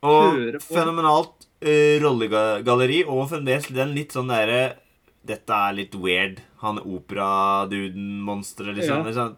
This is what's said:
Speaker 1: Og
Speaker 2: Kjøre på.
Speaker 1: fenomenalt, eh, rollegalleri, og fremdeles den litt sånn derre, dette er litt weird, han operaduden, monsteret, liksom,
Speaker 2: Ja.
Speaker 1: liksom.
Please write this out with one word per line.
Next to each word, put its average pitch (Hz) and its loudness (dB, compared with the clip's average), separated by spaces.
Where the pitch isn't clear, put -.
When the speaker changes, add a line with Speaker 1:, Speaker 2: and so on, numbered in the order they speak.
Speaker 1:
Og 156 6
Speaker 2:
Kjøre 117 -2
på. - -10
Speaker 1:
fenomenalt, 165 2
eh, 151 4
rollegalleri, 120 2
og 135 -2
fremdeles 143 -2
den 135 -2
litt 151 -6
sånn 127 -4
derre, 120 0
dette 107 -10
er 101 0
litt 98 -8
weird, 92 0
han 107 -4
operaduden, 98 -4
monsteret, 101 -10
liksom, 139 -2
Speaker 2:
Ja. 160 -4
Speaker 1:
liksom. 113 -6